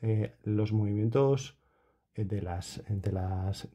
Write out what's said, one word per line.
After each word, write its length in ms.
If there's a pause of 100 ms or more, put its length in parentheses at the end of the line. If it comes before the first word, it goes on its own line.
eh, 320 (100)
los 280
movimientos, 840 (560)
eh, 100
de 160
las, 480
de 220
las, 640